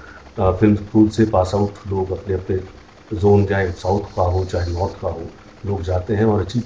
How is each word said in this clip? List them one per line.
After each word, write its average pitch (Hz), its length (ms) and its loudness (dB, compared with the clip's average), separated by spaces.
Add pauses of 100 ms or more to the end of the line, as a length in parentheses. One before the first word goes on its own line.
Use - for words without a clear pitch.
(440)
अ, 92 80 4
फिल्म 104 240 4
स्कूल 107 340 4
से 110 160 2
pass 92 300 2
out 101 180 0 (140)
लोग 95 240 -2
अपने 95 220 -4
अपने 92 240 -4 (600)
zone, 101 280 6
चाहे 95 260 0
south 98 300 -2
का 101 220 -2
हो 90 220 0
चाहे 87 280 -4
north 90 280 -4
का 92 60 -4
हो, 82 200 -8 (380)
लोग 95 160 -4
जाते 90 340 -2
हैं 107 100 2
और 104 160 2
achieve 110 240 -4